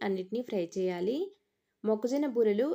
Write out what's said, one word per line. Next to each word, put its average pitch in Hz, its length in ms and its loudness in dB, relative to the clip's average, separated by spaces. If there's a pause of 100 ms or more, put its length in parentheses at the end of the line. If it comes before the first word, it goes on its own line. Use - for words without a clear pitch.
అన్నిటినీ 190 400 -2
ఫ్రై 208 260 -2
చేయాలి. 185 500 -2 (640)
మొక్కజొన్న 240 440 2
బూరెలు 226 480 2